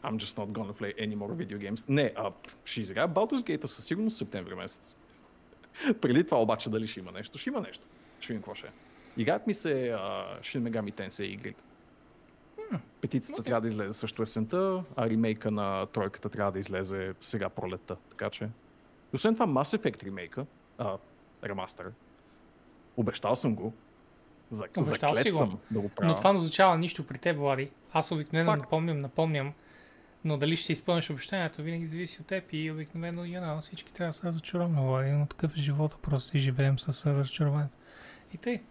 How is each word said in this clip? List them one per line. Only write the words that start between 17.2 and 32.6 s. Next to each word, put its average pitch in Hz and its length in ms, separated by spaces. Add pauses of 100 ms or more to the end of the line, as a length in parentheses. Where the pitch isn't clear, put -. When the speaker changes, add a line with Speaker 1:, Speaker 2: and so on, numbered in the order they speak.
Speaker 1:
сега 98 280
пролетта, 92 480 (140)
така 101 200
че. - 140
И 110 60 (640)
освен 220 200
това 226 120
Mass 147 320
Effect - 260
ремейка, 98 420 (320)
а, 101 180 (480)
ремастър. 98 480 (1040)
Обещал 117 400
съм 117 180
го. 107 180 (760)
За-, 107 140 (120)
Speaker 2:
Обещал 151 320
Speaker 1:
заклет 123 140
Speaker 2:
си 208 80
го. 170 80
Speaker 1:
съм 101 200 (120)
да 110 100
го 101 80
правя. 104 220
Speaker 2:
Но 160 60
това 185 160
не 196 60
означава 170 400
нищо 165 280
при 131 120
теб, 170 180
Влади. 139 340 (220)
Аз 160 200
обикновено 160 380
Speaker 1:
Факт. 151 120
Speaker 2:
напомням, 160 380
напомням, 147 520 (720)
но 156 140
дали 156 180
ще - 100
си 170 60
изпълниш 170 380
обещанието, 160 520
винаги 165 240
зависи 165 340
от 156 60
теб 190 260
и 156 180